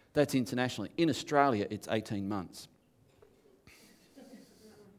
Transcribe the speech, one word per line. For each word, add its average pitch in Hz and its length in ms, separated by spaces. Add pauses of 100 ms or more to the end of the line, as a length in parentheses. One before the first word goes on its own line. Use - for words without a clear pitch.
(140)
That's 143 220
internationally. 123 600
In 165 120
Australia, 139 600
it's 107 200
eighteen 101 400
months. 98 380 (2250)